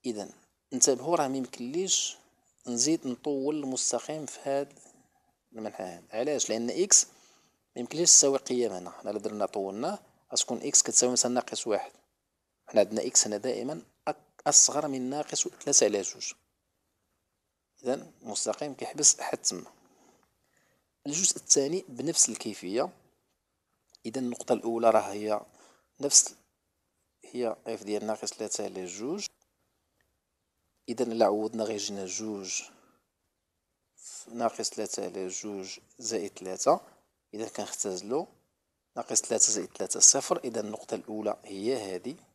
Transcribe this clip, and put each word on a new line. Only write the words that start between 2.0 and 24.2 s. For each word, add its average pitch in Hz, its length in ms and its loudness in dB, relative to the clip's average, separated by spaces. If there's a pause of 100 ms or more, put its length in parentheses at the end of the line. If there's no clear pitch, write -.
نزيد 131 400 0
نطول 139 480 -4
المستقيم 143 720 -4
في - 180 -14
هاد 139 360 -4 (720)
المنحى 107 320 -10
هاد. 87 280 -12
علاش؟ 131 380 -2
لأن 117 200 -2
إكس 175 380 4 (680)
ميمكنليش 143 340 0
تساوي 139 280 8
قيم 120 340 0
هنا. 90 180 -8
حنا 104 220 -10
إلا 104 80 -4
درنا 104 260 -2
طولناه 107 540 -4 (340)
غتكون - 280 -2
إكس - 200 4
كتساوي 123 300 4
مثلًا 123 200 2
ناقص 123 360 -2
واحد. 101 240 0 (760)
حنا 110 120 4
عندنا 104 260 2
إكس - 220 2
هنا 104 100 -4
دائمًا 127 440 -4 (260)
أك-، - 400 -6
أصغر 147 400 6
من 131 220 -4
ناقص 147 340 -2
تلاتة - 420 4
على 101 160 2
جوج. - 320 -8 (1500)
إذن 143 280 -4 (100)
المستقيم 120 520 -4
كيحبس - 480 2
حد - 160 -2
تما. - 340 -6 (1400)
الجزء 170 300 2
الثاني 147 500 2
بنفس 131 420 2
الكيفية. 110 600 -2 (1160)
إذن 127 180 -4